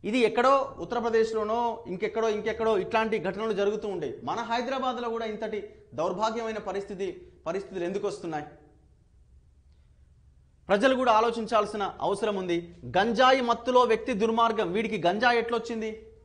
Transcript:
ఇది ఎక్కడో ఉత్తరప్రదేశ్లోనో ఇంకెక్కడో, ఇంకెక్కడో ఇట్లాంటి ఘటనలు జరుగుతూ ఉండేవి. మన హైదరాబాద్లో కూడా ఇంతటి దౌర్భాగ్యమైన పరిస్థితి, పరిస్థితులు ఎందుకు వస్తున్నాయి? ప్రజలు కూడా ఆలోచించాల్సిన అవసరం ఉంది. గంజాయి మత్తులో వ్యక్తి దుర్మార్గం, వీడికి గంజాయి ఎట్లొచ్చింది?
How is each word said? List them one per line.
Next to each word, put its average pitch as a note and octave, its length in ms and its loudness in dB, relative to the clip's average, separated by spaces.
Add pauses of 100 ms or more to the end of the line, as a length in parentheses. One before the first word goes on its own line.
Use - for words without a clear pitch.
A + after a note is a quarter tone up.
ఇది G#3+ 140 0
ఎక్కడో B3+ 600 4
ఉత్తరప్రదేశ్లోనో A3 800 0 (280)
ఇంకెక్కడో, G#3+ 420 -2
ఇంకెక్కడో A3 500 0
ఇట్లాంటి A3 380 0 (120)
ఘటనలు G#3 240 -4
జరుగుతూ G3+ 360 0
ఉండేవి. F3 260 -6 (100)
మన F3 160 -4
హైదరాబాద్లో A#3+ 680 -2
కూడా A3+ 180 -4
ఇంతటి G#3+ 340 -6 (340)
దౌర్భాగ్యమైన G#3+ 640 -2
పరిస్థితి, G3 480 -6 (400)
పరిస్థితులు F#3 380 -4
ఎందుకు G3 220 -4
వస్తున్నాయి? D#3+ 400 -6 (2250)
ప్రజలు G#3+ 260 4
కూడా B3+ 180 4
ఆలోచించాల్సిన A3 720 2 (160)
అవసరం G3+ 360 0
ఉంది. F3 220 -2 (380)
గంజాయి A#3+ 440 6
మత్తులో A#3+ 400 2 (120)
వ్యక్తి A3 200 0
దుర్మార్గం, A3 600 2
వీడికి G#3+ 340 -2
గంజాయి A#3 320 4
ఎట్లొచ్చింది? A3+ 520 -2 (340)